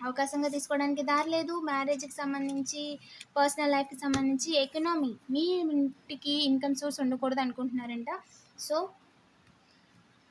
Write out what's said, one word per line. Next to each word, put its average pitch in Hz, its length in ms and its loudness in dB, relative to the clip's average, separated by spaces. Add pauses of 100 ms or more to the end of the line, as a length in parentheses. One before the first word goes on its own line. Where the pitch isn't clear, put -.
అవకాశంగా 277 480 0
తీసుకోవడానికి 285 540 0
దారి 294 280 2
లేదు. 330 240 0 (100)
మ్యారేజ్‌కి 277 500 -2
సంబంధించి, 277 680 -4 (500)
పర్సనల్ 285 420 4
లైఫ్‌కి 269 240 -2
సంబంధించి, 269 560 2
ఎకానమీ, 302 580 0 (160)
మీ 285 140 2 (160)
ఇంటికి 285 840 0
ఇన్కమ్ 269 360 2
సోర్స్ 285 200 -4
ఉండకూడదు 262 460 0
అనుకుంటున్నారంట. 240 640 -4 (480)
So, - 180 -2 (1500)